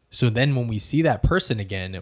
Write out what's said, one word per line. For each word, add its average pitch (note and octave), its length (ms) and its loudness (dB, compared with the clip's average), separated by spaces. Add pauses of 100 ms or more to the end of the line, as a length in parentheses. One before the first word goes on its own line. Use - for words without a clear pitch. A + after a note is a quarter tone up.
(140)
So B2 160 2
then C3 260 0
when B2 120 -2
we A2 100 -4
see C#3+ 240 0
that C#3+ 220 0
person D#3+ 360 2
again, F#2+ 420 -6